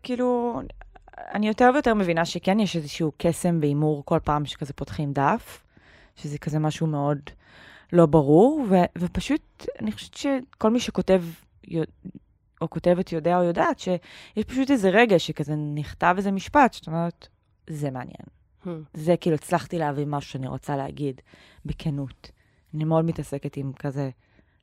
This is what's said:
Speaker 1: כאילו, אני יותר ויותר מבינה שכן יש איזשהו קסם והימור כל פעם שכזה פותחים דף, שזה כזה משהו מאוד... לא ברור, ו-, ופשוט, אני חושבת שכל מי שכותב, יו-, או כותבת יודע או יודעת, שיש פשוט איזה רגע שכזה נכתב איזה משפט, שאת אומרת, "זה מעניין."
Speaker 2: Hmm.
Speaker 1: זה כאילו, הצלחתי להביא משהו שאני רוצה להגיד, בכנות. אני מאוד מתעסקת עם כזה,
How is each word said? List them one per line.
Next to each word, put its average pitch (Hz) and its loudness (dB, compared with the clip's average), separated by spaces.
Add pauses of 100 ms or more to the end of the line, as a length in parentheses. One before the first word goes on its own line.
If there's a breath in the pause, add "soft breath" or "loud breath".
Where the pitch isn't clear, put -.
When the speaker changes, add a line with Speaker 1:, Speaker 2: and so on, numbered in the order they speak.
Speaker 1:
כאילו, 240 -2 (560)
אני 208 -2
יותר 247 6
ויותר 269 2
מבינה 170 2
שכן 190 0
יש 185 0
איזשהו 151 -2
קסם 170 0
והימור 147 2
כל 165 2
פעם 147 0
שכזה 143 -10
פותחים - -6
דף, 143 0 (520 soft breath)
שזה 147 -10
כזה 151 -4
משהו 156 -2
מאוד... 147 -2 (760 loud breath)
לא 170 8
ברור, 165 6
ו-, 190 6 (220)
ופשוט, 185 -2 (400)
אני 214 -4
חושבת - -14
שכל 262 -2
מי 240 2
שכותב, 190 0 (440)
יו-, 165 -4 (800)
או 165 -4
כותבת 175 0
יודע 170 0
או 180 4
יודעת, 202 0
שיש 180 -2 (500 loud breath)
פשוט 262 0
איזה 196 4
רגע 202 6
שכזה 151 -6
נכתב 151 -2
איזה 202 -2
משפט, 233 2
שאת - -18
אומרת, 165 -6 (420)
"זה 147 -6
מעניין." - -12 (400)
Speaker 2:
Hmm. - -12 (260)
Speaker 1:
זה 160 0
כאילו, 160 0
הצלחתי - -4
להביא 147 -2
משהו 143 -6
שאני 131 -8
רוצה 139 -8
להגיד, 139 -6 (440 soft breath)
בכנות. - -8 (420)
אני 156 -4
מאוד 160 2
מתעסקת 147 -6
עם 135 -6
כזה, 139 -6 (540)